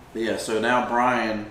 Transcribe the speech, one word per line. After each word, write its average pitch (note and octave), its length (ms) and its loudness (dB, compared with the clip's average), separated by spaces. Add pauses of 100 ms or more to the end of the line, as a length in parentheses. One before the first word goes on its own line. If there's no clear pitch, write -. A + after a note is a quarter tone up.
(120)
But A2+ 100 -4
yeah, G#2 160 0
so A2 220 -2
now A#2+ 280 2
Brian A2+ 640 0